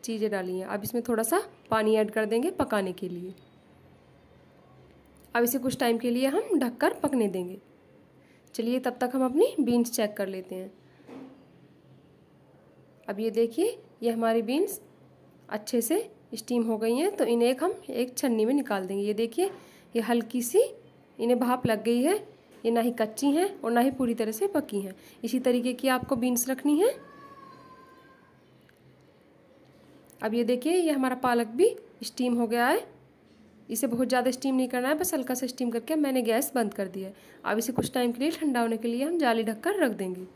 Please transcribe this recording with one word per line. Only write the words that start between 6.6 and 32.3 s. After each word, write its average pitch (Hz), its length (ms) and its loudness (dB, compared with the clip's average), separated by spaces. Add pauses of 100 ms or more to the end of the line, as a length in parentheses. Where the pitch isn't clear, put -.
पकने 254 320 0
देंगे। 185 300 -6 (1000)
चलिए 240 240 0
तब 254 220 -4
तक 247 120 0
हम 262 120 2
अपनी 311 360 2
beans 240 300 2
check 208 220 -2
कर 196 140 -4
लेते 190 280 -10
हैं। 185 160 -12 (2250)
अब 196 120 -6
ये 226 120 0
देखिए 233 460 0 (260)
ये 233 80 2
हमारी 226 320 2
beans 294 360 0 (720)
अच्छे 214 320 -2
से 349 280 -2 (260)
steam 240 280 -2
हो 220 140 0
गई 226 180 2
हैं, 349 200 0
तो 233 100 2
इन्हें 233 240 4
एक 262 140 0
हम 370 260 -2
एक 254 280 -4
छन्नी 226 280 2
में 254 80 2
निकाल 214 340 0
देंगे। 196 160 -4
ये 208 120 -2
देखिए 233 360 -2 (440)
ये 233 80 2
हल्की 240 400 0
सी 440 280 4 (480)
इन्हें 240 200 2
भाप 247 260 0
लग 214 180 2
गई 240 180 2
है, 370 240 2 (400)
ये 226 60 4
ना 233 100 4
ही 240 100 2
कच्ची 226 360 0
हैं 320 200 4 (140)
और 226 100 -2
ना 240 100 4
ही 262 100 4
पूरी 247 240 0
तरह 220 160 0
से 392 160 0
पकी 294 340 -2
हैं। 190 120 -8 (300)
इसी 240 160 0
तरीके 247 340 2
की 262 140 -2
आपको 254 280 0
beans 247 340 0
रखनी 285 280 2
है। 427 120 4 (3250)
अब 214 120 -2
ये 240 100 0
देखिए 247 300 0
ये 339 180 2
हमारा 262 260 0
पालक 240 320 0
भी 302 200 4 (340)
steam 247 320 -2